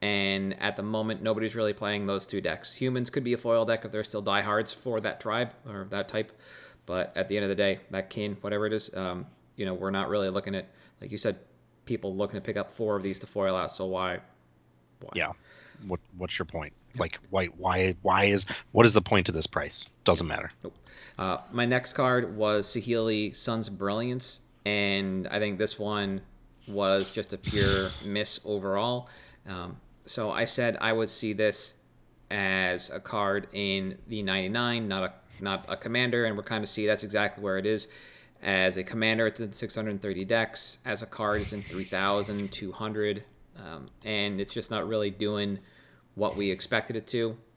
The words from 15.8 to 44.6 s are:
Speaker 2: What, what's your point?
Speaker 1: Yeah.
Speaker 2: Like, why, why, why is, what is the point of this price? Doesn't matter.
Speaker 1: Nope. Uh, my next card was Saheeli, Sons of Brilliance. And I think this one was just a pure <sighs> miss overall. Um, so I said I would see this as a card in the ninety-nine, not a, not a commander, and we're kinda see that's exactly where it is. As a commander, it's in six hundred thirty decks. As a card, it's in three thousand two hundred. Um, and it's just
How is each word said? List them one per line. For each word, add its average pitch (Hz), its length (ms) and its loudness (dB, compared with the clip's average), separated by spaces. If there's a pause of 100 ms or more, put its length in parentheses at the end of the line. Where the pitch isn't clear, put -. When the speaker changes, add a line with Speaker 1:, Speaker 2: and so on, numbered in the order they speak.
Speaker 2:
What, 90 120 -4 (160)
what's 90 220 -4
your 90 80 -2
point? 76 280 -8 (200)
Speaker 1:
Yeah. - 80 -2
Speaker 2:
Like, 101 180 -2 (120)
why, 95 140 2 (120)
why, 92 460 2
why 95 220 6
is, 101 200 4 (260)
what 117 140 12
is 107 80 8
the 107 80 8
point 95 280 4
of 82 60 0
this 80 120 2
price? - 400 -4 (160)
Doesn't 87 240 4
matter. - 240 -4 (120)
Speaker 1:
Nope. - 140 -14 (400)
Uh, 92 200 0 (140)
my 120 140 0
next 127 280 2
card 123 440 2
was 107 300 4
Saheeli, 110 680 2
Sons 113 320 -2
of 98 120 -10
Brilliance. 117 640 -4 (240)
And 98 640 2
I 101 100 -2
think 104 180 0
this 104 220 -2
one 101 420 -2 (460)
was 98 440 2
just - 220 -6
a 95 40 -6
pure 98 600 2
<sighs> - 80 -12
miss 104 400 -2
overall. 104 640 0 (380)
Um, 90 300 -8 (280)
so 107 240 -2
I 117 160 2
said 117 360 2
I 113 120 4
would 113 160 2
see 107 240 -2
this 104 400 2 (560)
as 95 640 2
a 90 80 -8
card 101 540 0
in 98 440 0 (100)
the 110 140 -4
ninety-nine, 107 640 0
not 95 160 0
a, - 400 -8
not 95 240 -2
a 95 80 -4
commander, 120 500 2
and 107 120 0
we're 104 60 -6
kinda 107 240 -4
see 107 180 0
that's 104 180 2
exactly 101 400 0
where 95 140 0
it 95 80 0
is. 107 220 0 (560)
As 92 340 4
a 92 60 -2
commander, 113 420 2
it's 107 140 0
in 107 120 -4
six - 220 -6
hundred 107 280 -4
thirty 95 240 -4
decks. - 600 0
As 107 160 -4
a 113 60 -8
card, 104 340 0
it's 98 120 -6
in 101 100 -6
three 92 200 -6
thousand 101 680 0
two 95 200 -6
hundred. 104 520 -2 (340)
Um, 82 300 -12 (180)
and 104 360 0
it's 98 120 -6
just 117 180 -6